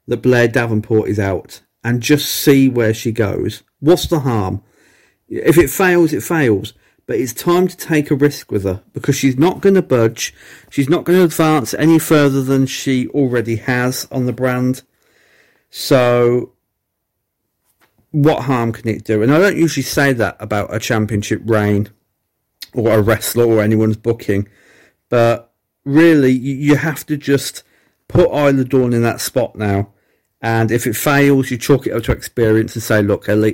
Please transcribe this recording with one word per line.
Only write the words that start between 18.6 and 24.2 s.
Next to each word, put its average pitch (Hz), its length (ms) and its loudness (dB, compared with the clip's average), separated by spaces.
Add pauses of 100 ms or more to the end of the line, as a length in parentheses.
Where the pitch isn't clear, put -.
can - 160 -8
it - 160 -6
do? 107 160 0
And 123 120 2
I 156 60 4
don't 190 180 2
usually 151 260 0
say 139 300 0
that 110 260 -2
about 104 340 -4
a 107 60 -4
championship 107 640 -2
reign 104 440 0 (840)
or 113 200 0
a 110 100 4
wrestler 110 420 0
or 113 160 2
anyone's 110 360 2
booking, 107 520 -4 (600)